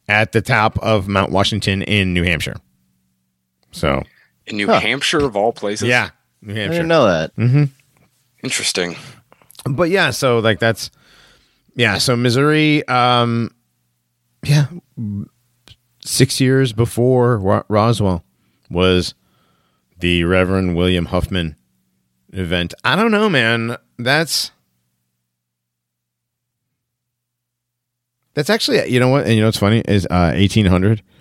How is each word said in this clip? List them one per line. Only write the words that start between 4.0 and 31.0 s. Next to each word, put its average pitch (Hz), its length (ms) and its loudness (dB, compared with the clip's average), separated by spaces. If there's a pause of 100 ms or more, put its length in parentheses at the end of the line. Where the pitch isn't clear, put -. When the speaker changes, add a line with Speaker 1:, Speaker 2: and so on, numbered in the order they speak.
Speaker 2:
In 107 120 -10
New 101 100 -2
Speaker 3:
Huh. 202 120 4
Speaker 2:
Hampshire, 135 460 -2
of 113 100 -4
all 107 180 0
places? 107 340 -6
Speaker 1:
Yeah, 117 240 0 (320)
New 104 100 -12
Speaker 3:
I 110 40 -8
Speaker 1:
Hampshire. 107 160 -4
Speaker 3:
didn't 170 140 -2
know 160 200 4
that. 80 280 -2
Speaker 1:
Mm-hmm. 127 280 2 (800)
Speaker 2:
Interesting. 92 520 -6 (680)
Speaker 1:
But 151 240 -2
yeah, 180 220 0
so, 120 260 0
like, 110 220 0
that's, 113 320 -2 (800)
yeah, 110 240 0
so 123 180 0
Missouri, 147 720 2
um, 120 640 0 (960)
yeah, 147 220 2 (1400)
six - 340 0
years 131 340 2
before 120 680 0
Ro-, 98 300 0
Roswell 104 540 0 (460)
was 90 460 0 (840)
the 85 280 0
Reverend 92 500 0
William 87 320 0
Huffman 87 480 -4 (800)
event. 87 400 -4 (100)
I 127 120 0
don't 226 160 0
know, 214 180 0
man. 117 480 -2 (200)
That's, 143 540 -4 (3750)
that's 147 160 -4
actually, 214 400 0
you 123 100 2
know 123 100 4
what? 139 160 2
And 110 80 2
you 110 60 2
know 110 80 4
what's 110 100 0
funny 107 220 2
is, 98 300 0
uh, 87 260 2
eighteen 101 320 2
hundred 92 340 4 (200)